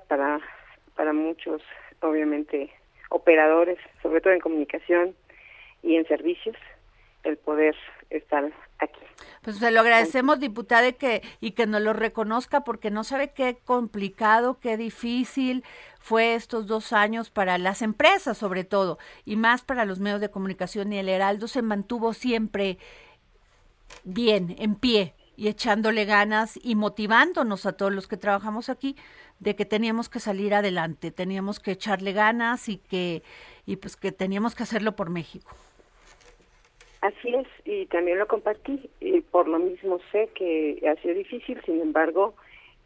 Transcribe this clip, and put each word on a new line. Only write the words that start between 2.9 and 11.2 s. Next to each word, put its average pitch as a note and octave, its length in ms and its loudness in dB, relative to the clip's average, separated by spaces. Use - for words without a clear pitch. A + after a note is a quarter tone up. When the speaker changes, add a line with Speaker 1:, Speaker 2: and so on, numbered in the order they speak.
Speaker 1:
operadores, E3 680 6
sobre D#3+ 200 0
todo F#3+ 120 4
en F3+ 60 4
comunicación F3 800 -2
y E3 140 2
en D#3+ 100 2
servicios, F3 480 -2
el D3+ 120 -2
poder D3+ 380 2
estar D3+ 420 -2
aquí. - 220 -6
Speaker 2:
Pues G#3+ 140 -10
se A#3 140 2
lo A3+ 100 6
agradecemos, A#3 580 4
diputada, A#3 500 2
y C4 40 -2
que, B3 300 -2